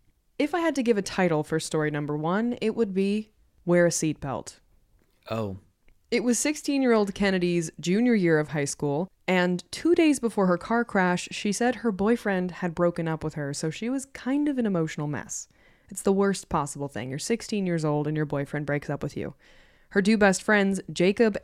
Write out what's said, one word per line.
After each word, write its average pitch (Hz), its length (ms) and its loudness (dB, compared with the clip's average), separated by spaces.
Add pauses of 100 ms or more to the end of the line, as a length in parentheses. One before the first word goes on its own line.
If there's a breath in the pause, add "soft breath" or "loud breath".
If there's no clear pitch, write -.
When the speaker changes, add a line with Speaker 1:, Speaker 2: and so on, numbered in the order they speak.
(380)
Speaker 1:
If 294 160 0
I 349 60 0
had 330 160 0
to 269 60 0
give 220 160 2
a 196 40 0
title 165 420 0
for 160 160 -2
story 156 300 -2
number 147 260 -4
one, 196 440 -2
it 220 140 0
would 214 200 -2
be 202 360 -2 (340)
Wear 175 220 6
a 170 40 4
Seatbelt. 147 680 -4 (720)
Speaker 2:
Oh. 107 280 -4 (520)
Speaker 1:
It 214 140 0
was 240 140 2
sixteen-year-old 262 760 0
Kennedy's 175 560 0 (100)
junior 214 340 2
year 170 240 4
of 147 100 0
high 143 180 -2
school, 147 440 -4 (160)
and 180 440 2
two 330 240 2
days 311 260 4
before 208 260 0
her 175 120 2
car 233 260 0
crash, 180 460 0
she - 220 -4
said 240 240 0
her 233 160 -2
boyfriend 190 580 0
had 170 240 -6
broken 175 340 0
up 160 160 -4
with 156 100 -6
her, 143 200 -4
so 160 160 -4
she 220 180 -8
was 262 180 -4
kind 285 420 -2
of 269 100 -2
an 233 80 0
emotional 160 400 -2
mess. - 420 -8 (400 soft breath)
It's - 140 -12
the 202 100 4
worst 196 360 0
possible 143 400 -4
thing. 127 220 -8
You're 131 80 -6
sixteen 214 480 -4
years 165 180 0
old 147 220 0
and 156 100 -2
your 151 100 -2
boyfriend 143 400 -4
breaks 147 240 -4
up 139 120 -6
with - 140 -8
you. 92 180 -8 (560 soft breath)
Her 202 120 2
two 220 160 4
best 196 240 4
friends, 196 380 2 (120)
Jacob 196 520 2